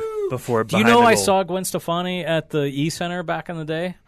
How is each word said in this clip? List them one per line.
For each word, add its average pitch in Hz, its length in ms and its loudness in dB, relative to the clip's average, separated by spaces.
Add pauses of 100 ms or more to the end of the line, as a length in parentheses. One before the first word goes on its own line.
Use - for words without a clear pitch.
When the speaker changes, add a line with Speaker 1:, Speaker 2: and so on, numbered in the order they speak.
(280)
Speaker 1:
before 120 360 0
Speaker 2:
Do 107 120 -2
you 214 80 4
Speaker 1:
Behind 240 100 6
Speaker 2:
know 240 80 8
Speaker 1:
the 240 60 8
Speaker 2:
I 220 60 6
Speaker 1:
Goal. 202 100 0
Speaker 2:
saw 196 200 4
Gwen 180 200 -4
Stefani 175 640 -4
at 160 240 -2
the 147 160 0
E 143 240 -2
Center 175 320 -6
back 160 260 -6
in 170 80 -8
the 160 80 -8
day? 160 320 -6 (120)